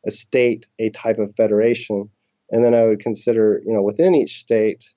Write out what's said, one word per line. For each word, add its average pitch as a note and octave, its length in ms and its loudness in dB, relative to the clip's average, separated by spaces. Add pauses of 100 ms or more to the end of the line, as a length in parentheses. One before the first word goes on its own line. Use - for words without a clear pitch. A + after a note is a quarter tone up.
a - 40 -6
state A#2+ 560 -2 (120)
a A2 120 -2
type A2+ 280 -4
of G#2 180 -4
federation. G#2+ 720 0 (420)
And A#2 140 2
then A#2+ 100 4
I A#2 100 4
would G#2+ 160 2
consider, A2 680 0
you A2 60 -4
know, G#2 100 0
within D#3 320 0
each - 260 -2
state A2 440 -2 (120)